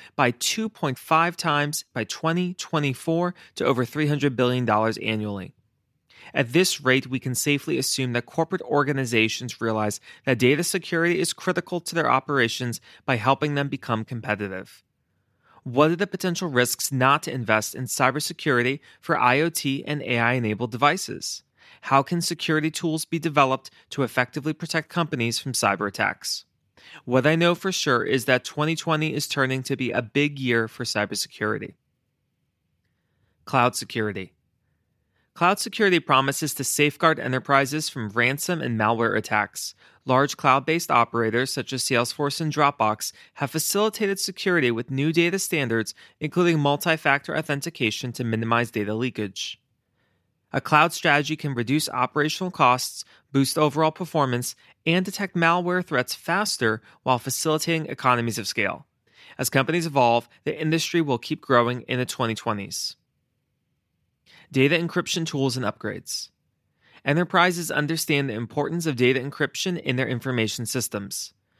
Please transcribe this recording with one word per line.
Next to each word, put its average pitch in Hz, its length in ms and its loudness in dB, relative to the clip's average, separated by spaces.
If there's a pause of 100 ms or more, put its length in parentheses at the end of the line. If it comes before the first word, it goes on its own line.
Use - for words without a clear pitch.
(160)
by 123 160 4
two - 380 -4
point 135 280 -4
five 165 400 0
times 147 560 -2
by 117 100 -4
twenty 175 520 -2
twenty-four 165 800 -2 (200)
to - 100 -2
over 123 200 2
three 151 220 -2
hundred 143 280 0
billion 127 300 0
dollars 110 320 2
annually. 104 560 -6 (800)
At 117 180 0
this 175 300 2
rate, 127 260 2
we 127 120 -4
can 127 160 -6
safely 143 420 0
assume 131 360 -2
that 117 120 -2
corporate - 380 -4
organizations 127 960 0
realize 110 380 -2 (260)
that 123 140 2
data 143 240 4
security 170 560 -2
is 170 120 -2
critical 175 500 -4
to - 140 -8
their 147 140 0
operations 123 720 0 (240)
by 127 120 2
helping 139 360 2
them 143 160 0
become 117 340 -2
competitive. 104 800 -6 (800)
What 139 280 4
are 170 60 -2
the 196 100 -2
potential 180 400 -4
risks 123 460 0
not 135 300 4
to - 100 -8
invest 110 420 0
in 127 120 -8
cybersecurity 131 920 0 (220)
for - 180 0
I 123 220 4
O 165 80 2
T 139 360 -4
and 147 160 -4
A 120 160 -2
I-enabled 117 540 0
devices? 135 720 -2 (380)
How 139 200 4
can 170 200 -2
security 156 500 -2
tools 156 320 -4
be 165 160 -4
developed 139 500 2 (200)
to 139 140 -2
effectively 131 500 -2
protect 160 340 -4
companies 131 520 -2
from 131 120 -6
cyber 101 340 2
attacks? - 600 -4 (580)
What 127 240 2
I 160 80 4
know 170 180 4
for 185 200 -4
sure 120 320 0
is 123 200 0
that 127 200 2
twenty 156 320 -2
twenty 156 360 -2
is 147 140 -4
turning 131 360 0
to 139 120 -4
be 127 160 -2
a 123 100 0
big 143 380 0
year 117 300 2
for - 160 -8
cybersecurity. 104 880 -4 (1700)
Cloud 123 320 2
security. 104 560 -6 (1040)
Cloud 185 260 2
security 196 400 2
promises 139 540 2
to 135 100 -6
safeguard 147 560 2
enterprises 135 680 0
from 110 200 -6
ransom 131 520 0
and 120 180 -2
malware 113 380 2
attacks. - 580 -2 (280)
Large 135 340 2
cloud-based 139 520 2
operators 117 640 2
such 127 220 -8
as 127 100 -4
Salesforce 139 580 0
and 156 100 -2
Dropbox 139 600 0 (240)
have 139 160 -4
facilitated 202 680 -2
security 170 520 0
with 117 180 -4
new 139 220 0
data 170 260 2
standards, 120 560 -2 (260)
including 165 400 2
multi-factor 143 800 2
authentication 139 760 -4
to 127 100 -6
minimize 113 480 0
data 107 240 -2
leakage. 110 640 -6 (920)
A 139 80 -2
cloud 156 320 4
strategy 151 420 0
can 143 180 -6
reduce 120 360 0
operational 147 600 -2
costs, 127 540 0 (300)
boost 135 260 2
overall 151 320 4
performance, 131 640 -2 (320)
and 180 180 2
detect 196 300 -6
malware 175 500 2
threats 127 300 -2
faster 165 640 -2 (220)
while 127 160 2
facilitating 156 680 -2
economies 120 520 0
of 101 80 -8
scale. - 400 -4 (500)
As 135 120 -2
companies 160 360 2
evolve, 123 440 2 (160)
the - 140 -4
industry 156 420 0
will 135 180 0
keep - 220 -8
growing 120 400 2
in 127 180 -4
the 127 60 -2
twenty 117 280 -2
twenties. - 640 -6 (1600)
Data 139 240 4
encryption 170 500 -2
tools 135 320 -2
and 123 80 -4
upgrades. - 640 -8 (760)
Enterprises 170 680 2
understand 147 580 0
the 110 40 -4
importance 147 520 -4
of 147 100 0
data 123 240 4
encryption 151 600 -4
in 131 160 -2
their 127 120 0
information 117 580 -2
systems. - 680 -6 (260)